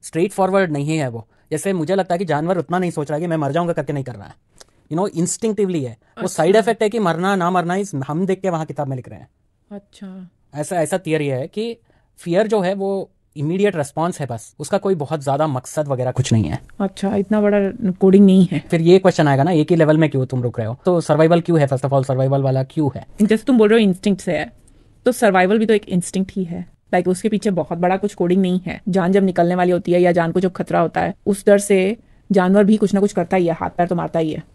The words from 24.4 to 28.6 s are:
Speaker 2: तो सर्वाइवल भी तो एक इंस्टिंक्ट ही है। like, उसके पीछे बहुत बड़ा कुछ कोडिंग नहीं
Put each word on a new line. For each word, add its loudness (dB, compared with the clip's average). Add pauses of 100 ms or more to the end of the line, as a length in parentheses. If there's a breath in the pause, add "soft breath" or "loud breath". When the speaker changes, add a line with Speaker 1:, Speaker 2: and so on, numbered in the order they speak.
Speaker 2:
तो 2
सर्वाइवल 2
भी 0
तो 4
एक -2
इंस्टिंक्ट -4
ही -4
है। -12 (200)
like, 0
उसके -2
पीछे -2
बहुत -4
बड़ा 2
कुछ -4
कोडिंग 2
नहीं 0